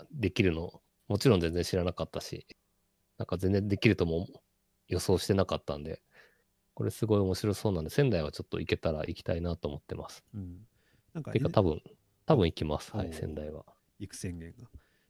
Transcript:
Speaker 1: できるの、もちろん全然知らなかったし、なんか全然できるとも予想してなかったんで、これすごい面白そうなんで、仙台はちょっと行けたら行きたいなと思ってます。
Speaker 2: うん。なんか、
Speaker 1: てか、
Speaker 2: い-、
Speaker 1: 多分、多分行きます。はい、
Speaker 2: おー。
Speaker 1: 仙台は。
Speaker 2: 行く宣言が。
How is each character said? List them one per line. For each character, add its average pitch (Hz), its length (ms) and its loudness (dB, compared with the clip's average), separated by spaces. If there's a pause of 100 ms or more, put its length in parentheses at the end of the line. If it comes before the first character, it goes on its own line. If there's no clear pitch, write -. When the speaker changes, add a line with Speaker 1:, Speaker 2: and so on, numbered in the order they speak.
(120)
Speaker 1:
で 117 200 0
き 110 120 4
る 90 80 4
の、 - 300 -6 (260)
も 104 100 2
ち 139 120 4
ろ 101 80 8
ん - 20 2
全 82 140 0
然 87 100 0
知 - 120 -2
ら 90 80 2
な 87 100 0
か 82 100 -6
っ 82 60 -6
た - 120 -8
し、 - 260 -12 (720)
な - 60 -6
ん - 40 -6
か 90 100 -2
全 92 160 2
然 101 140 2
で 98 100 2
き - 100 4
る 101 80 6
と - 100 2
も 82 220 0 (600)
予 87 120 -2
想 90 180 2
し - 100 -6
て 104 60 4
な 95 120 4
か 80 100 -2
っ - 80 -6
た 73 140 -6
ん 73 60 -12
で、 80 180 -10 (720)
こ 113 100 -4
れ 107 80 0
す - 140 -4
ご 107 120 4
い - 20 4
面 92 140 2
白 104 200 0
そ 107 160 0
う 98 40 2
な 82 80 0
ん - 20 -4
で、 78 60 -8
仙 143 200 4
台 90 120 2
は 73 100 -4
ち - 100 -8
ょ - 40 -10
っ - 40 -20
と 85 100 -6
行 87 100 -6
け - 80 0
た 82 140 0
ら 78 140 -4
行 85 100 -6
き - 80 -14
た - 120 -2
い 82 60 -4
な 85 140 -2
と - 120 -6
思 71 100 -6
っ - 40 -16
て - 140 -12
ま 73 140 -10
す。 - 140 -20 (100)
Speaker 2:
う 107 40 -12
ん。 92 300 -12 (460)
な 160 80 -8
ん - 20 -10
か、 107 80 -10
Speaker 1:
て - 80 2
か、 - 100 2
Speaker 2:
い-、 - 20 -4
Speaker 1:
多 110 100 6
分、 82 200 2 (440)
多 160 100 6
分 101 100 6
行 80 100 2
き 76 100 -6
ま 76 140 -2
す。 - 160 -12
は - 80 -4
い、 - 40 -6
Speaker 2:
お - 20 -8
ー。 80 40 -10
Speaker 1:
仙 78 200 -8
台 76 180 -8
は。 76 120 -12 (360)
Speaker 2:
行 98 100 -12
く - 60 -18
宣 90 220 -8
言 82 220 -14
が。 - 100 -20 (400)